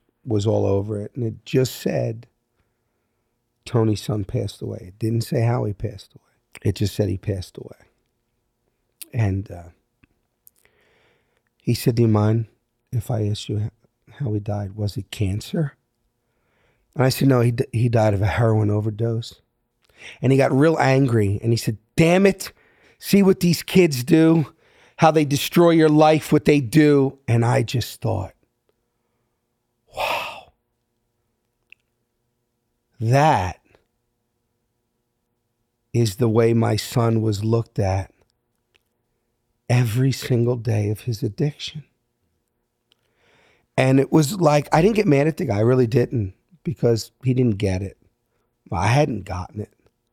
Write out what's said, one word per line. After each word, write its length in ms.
was 220
all 220
over 340
it, 140
and 100
it 200
just 300
said, 520
"Tony's 360
son 220
passed 380
away." 260
It 120
didn't 220
say 200
how 240
he 80
passed 420
away. 80
It 120
just 200
said 140
he 80
passed 400
away. 300
And, 400
uh, 180
he 120
said, 220
"Do 80
you 40
mind 380
if 180
I 180
ask 220
you 160
h-, 60
how 140
he 60
died? 360
Was 200
it 140
cancer?" 680
And 100
I 60
said, 180
"No, 140
he 100
d-, 220
he 160
died 240
of 80
a 60
heroin 420
overdose." 720
And 100
he 60
got 140
real 260
angry, 640
and 100
he 60
said, 200
"Damn 320
it, 260
see 240
what 160
these 240
kids 400
do, 500
how 120
they 160
destroy 460
your 180
life, 420
what 140
they 160
do." 560
And 160
I 200
just 380
thought, 320
"Wow, 580
that 600
is 220
the 140
way 240
my 240
son 440
was 220
looked 340
at 360
every 420
single 440
day 340
of 120
his 220
addiction." 600
And 220
it 120
was 280
like, 340
I 80
didn't 140
get 120
mad 200
at 100
the 80
guy, 120
I 40
really 260
didn't, 460
because 480
he 100
didn't 240
get 240
it. 160
Well, 120
I 60
hadn't 380
gotten 360
it. 120